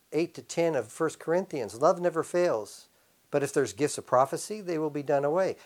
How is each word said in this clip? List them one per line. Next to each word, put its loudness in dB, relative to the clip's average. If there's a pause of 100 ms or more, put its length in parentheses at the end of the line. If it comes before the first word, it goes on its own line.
(120)
eight -2
to -14
ten 0
of -4
First -4
Corinthians, -2
"Love 4
never 0
fails, -2 (420)
but 0
if -2
there's 0
gifts -2
of -12
prophecy, 2
they -4
will -2
be -6
done 2
away. 2 (100)